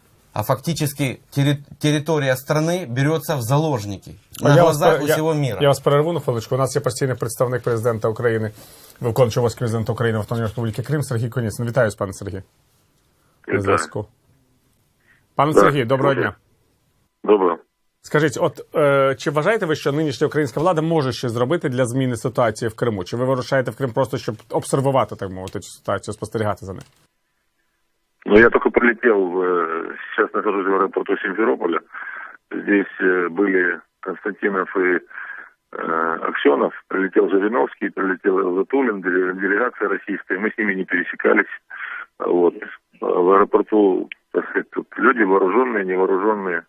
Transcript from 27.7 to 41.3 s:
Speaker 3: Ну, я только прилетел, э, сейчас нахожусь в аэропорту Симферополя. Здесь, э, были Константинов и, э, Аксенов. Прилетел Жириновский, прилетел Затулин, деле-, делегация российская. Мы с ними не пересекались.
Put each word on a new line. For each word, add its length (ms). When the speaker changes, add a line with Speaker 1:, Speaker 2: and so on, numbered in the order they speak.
Speaker 3:
Ну, 120
я 120
только 200
прилетел, 720
э, 520
сейчас 240
нахожусь 320
в 80
аэропорту 420
Симферополя. 640
Здесь, 500
э, 280
были 520
Константинов 760
и, 240
э, 460
Аксенов. 440
Прилетел 420
Жириновский, 600
прилетел 640
Затулин, 440
деле-, 400
делегация 480
российская. 500
Мы 120
с 80
ними 160
не 100
пересекались. 680